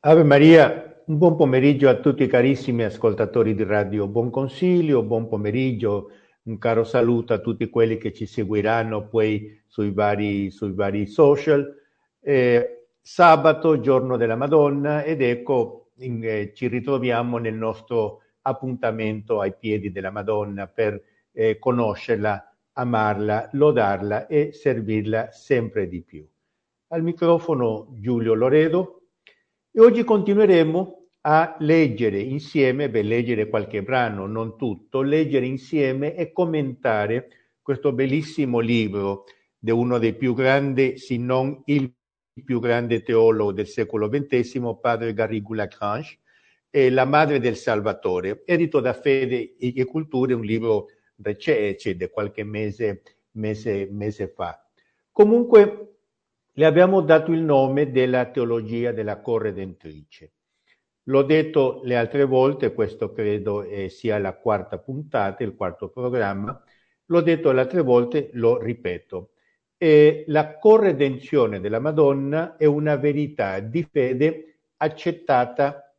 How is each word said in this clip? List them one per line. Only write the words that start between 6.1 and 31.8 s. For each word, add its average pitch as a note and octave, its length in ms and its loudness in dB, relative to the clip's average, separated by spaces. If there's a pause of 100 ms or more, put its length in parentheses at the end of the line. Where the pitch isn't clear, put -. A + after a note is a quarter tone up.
un A2+ 160 -12
caro A2+ 260 0
saluto A#2 480 0
a G#2+ 60 0
tutti A2+ 320 -6
quelli A2+ 260 0
che G#2+ 160 -8
ci A2 140 -12
seguiranno G#2+ 840 -4
poi A2 580 -2
sui G#2 260 -6
vari, G2+ 580 -2
sui G2 240 -8
vari G2 320 -4
social. C#3+ 680 2 (460)
Eh, B2 680 0 (120)
sabato, D#3 800 4
giorno B2+ 380 0
della A2+ 180 0
Madonna, C#3+ 680 0
ed D3+ 180 -2
ecco, A#2+ 760 -2
in, A#2+ 220 -10
eh, G#2+ 300 -6
ci - 140 -8
ritroviamo A#2+ 720 -4
nel A2+ 160 -6
nostro A2 640 -6 (220)
appuntamento A2+ 1000 -4
ai G2 180 -4
piedi G#2+ 320 -6
della F#2 200 -10
Madonna G#2 560 -6
per, G2+ 360 -4 (300)
eh, A2 260 -2
conoscerla, A2 1000 -2 (180)
amarla, G#2+ 760 -2
lodarla G#2+ 760 0
e D3 260 -2
servirla A2 800 -2
sempre A2 580 -4
di F2 140 -12
più. D2+ 260 -20 (600)
Al E3 140 -4
microfono E3 920 0
Giulio A2+ 420 0
Loredo D#3 640 2 (800)
e A3 40 4
oggi A#3 240 8
continueremo F#3+ 1040 2 (140)
a D#3+ 360 2
leggere A#2+ 600 2